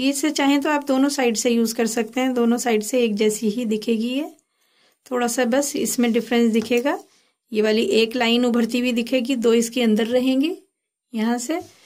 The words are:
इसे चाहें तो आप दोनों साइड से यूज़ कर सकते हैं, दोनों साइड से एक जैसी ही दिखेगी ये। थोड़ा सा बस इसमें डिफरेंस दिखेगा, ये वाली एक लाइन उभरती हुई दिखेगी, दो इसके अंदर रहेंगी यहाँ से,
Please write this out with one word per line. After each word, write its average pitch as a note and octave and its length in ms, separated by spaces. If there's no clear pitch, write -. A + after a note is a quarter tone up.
इसे C#4 220
चाहें C#4+ 300
तो D#4 80
आप C#4+ 180
दोनों C4+ 220
साइड B3+ 260
से B3 140
यूज़ A#3 260
कर A#3 120
सकते A3+ 340
हैं, B3+ 120
दोनों A#3+ 240
साइड A3+ 260
से B3 200
एक A3 120
जैसी G#3+ 340
ही A#3 160
दिखेगी A3 440
ये। D4 220
थोड़ा B3 160
सा B3 180
बस C4+ 300
इसमें A#3+ 380
डिफरेंस A#3 400
दिखेगा, A#3+ 460
ये G#3+ 100
वाली A3 240
एक A3+ 300
लाइन A#3+ 300
उभरती A#3+ 340
हुई B3 120
दिखेगी, A#3+ 440
दो A3+ 180
इसके A#3 280
अंदर A3 260
रहेंगी C4 500
यहाँ A3+ 240
से, D#4 240